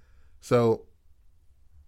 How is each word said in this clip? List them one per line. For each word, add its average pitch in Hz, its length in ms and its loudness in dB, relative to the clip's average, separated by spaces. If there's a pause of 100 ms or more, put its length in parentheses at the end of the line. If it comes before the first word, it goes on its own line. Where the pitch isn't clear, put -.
(420)
So 117 420 0 (1040)